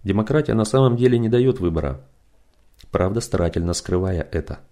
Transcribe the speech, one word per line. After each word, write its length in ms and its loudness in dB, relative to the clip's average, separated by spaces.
Демократия 480 0
на 140 2
самом 320 4
деле 200 4
не 120 0
дает 280 2
выбора, 460 -2
правда, 320 0
старательно 500 -2
скрывая 480 -2
это. 400 -8